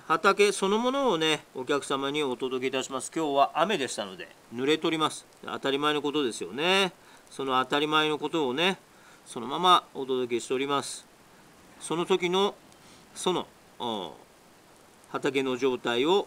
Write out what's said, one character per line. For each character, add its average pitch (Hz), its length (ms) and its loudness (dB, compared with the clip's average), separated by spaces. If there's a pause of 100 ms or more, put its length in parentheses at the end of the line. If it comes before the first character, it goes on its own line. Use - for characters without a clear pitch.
畑 196 460 4
そ 196 160 0
の 214 100 2
も 247 120 0
の 269 180 2
を 180 80 2
ね、 156 280 0 (100)
お 131 100 -8
客 143 200 0
様 139 260 -2
に 151 120 -2
お 127 140 -2
届 127 260 -4
け 131 40 0
い 131 40 0
た 131 120 -2
し 127 100 -8
ま 131 80 -4
す。 - 140 -10
今 160 180 -2
日 139 40 2
は 139 180 4
雨 175 240 2
で 123 100 -2
し - 80 -8
た 107 80 -4
の 95 120 -12
で、 85 120 -14 (260)
濡 127 120 -2
れ 156 100 4
て 160 100 -2
お 165 40 2
り 160 80 -2
ま 151 120 0
す。 - 160 -16 (160)
当 113 160 -8
た 139 120 -2
り 139 80 0
前 151 160 2
の 147 80 -2
こ 143 100 -2
と 147 100 0
で 117 100 0
す - 100 -8
よ 87 100 -10
ね。 180 400 2 (380)
そ - 140 -8
の 131 180 2
当 123 80 -2
た 147 100 2
り 151 60 0
前 151 220 2
の 151 100 -2
こ 147 100 -4
と 151 200 0
を 123 60 -2
ね、 180 240 0 (480)
そ - 140 -12
の 110 60 -8
ま 143 120 -6
ま 175 260 6 (100)
お 135 120 -8
届 127 300 -2
け 113 40 0
し - 80 -12
て 135 60 -2
お 127 40 0
り 139 80 -2
ま 139 160 0
す。 - 240 -12 (720)
そ - 160 -6
の 170 100 0
時 180 240 2
の、 196 240 2 (600)
そ - 180 -2
の、 156 140 -2 (320)
お、 101 360 -6 (960)
畑 135 320 -2
の 131 140 0
状 123 220 0
態 123 280 0
を 190 200 4